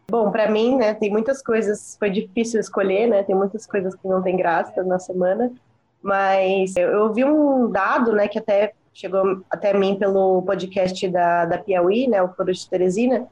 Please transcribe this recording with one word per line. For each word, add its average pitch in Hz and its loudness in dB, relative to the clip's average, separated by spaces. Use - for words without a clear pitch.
Bom, 214 2
pra 214 0
mim, 226 2
né, 214 2
tem 214 -2
muitas 226 -2
coisas, 208 -2
foi 208 0
difícil 220 -2
escolher, 196 0
né, 202 2
tem 196 0
muitas 196 -2
coisas 185 -4
que - -12
não 190 0
tem 185 -2
graça 180 -2
na 185 -2
semana, 185 -2
mas 190 0
eu, 180 2
eu 214 2
vi 233 0
um 277 2
dado, 220 0
né, 208 2
que 208 -6
até 208 0
chegou 190 -2
até 202 -2
mim 196 2
pelo 196 2
podcast 185 -2
da, 175 2
da 175 -2
Piauí, 190 2
né, 202 2
o 185 0
Foro 185 -2
de - -6
Teresina, 208 0